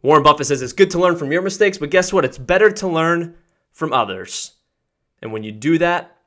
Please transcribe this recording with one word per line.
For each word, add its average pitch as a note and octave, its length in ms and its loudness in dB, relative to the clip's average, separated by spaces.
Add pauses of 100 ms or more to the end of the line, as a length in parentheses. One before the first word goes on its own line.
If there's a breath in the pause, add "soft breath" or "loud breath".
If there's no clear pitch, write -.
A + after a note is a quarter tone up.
Warren D3 220 4
Buffett D3 240 4
says, C3+ 160 -2
"It's B2+ 100 -8
good F#3+ 200 2
to F3 60 -2
learn F3 180 2
from D3 160 -6
your F3 100 0
mistakes, F#3+ 340 0
but C#3+ 140 -6
guess F#3 240 0
what? F3 100 2
It's - 140 -4
better F#3+ 320 2
to G3 180 -6
learn E3+ 460 0 (360)
from D#3+ 220 -6
others." G2 600 -4 (680)
And A2+ 120 -10
when A2 100 -8
you G#2+ 100 -12
do C3+ 260 0
that E3+ 380 -2 (100)